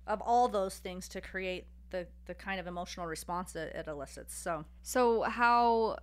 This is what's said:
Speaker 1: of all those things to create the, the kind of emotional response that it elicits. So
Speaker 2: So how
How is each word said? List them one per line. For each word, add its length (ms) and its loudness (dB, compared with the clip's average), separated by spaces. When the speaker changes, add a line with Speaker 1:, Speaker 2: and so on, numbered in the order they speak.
Speaker 1:
of 160 -2
all 260 6
those 300 0
things 320 -8
to 100 -10
create 460 -4
the, 160 -4
the 100 -8
kind 240 -6
of 80 -6
emotional 400 -6
response 460 -4
that 220 -6
it 120 -6
elicits. 480 -10
So 300 -4
Speaker 2:
So 400 4
how 800 4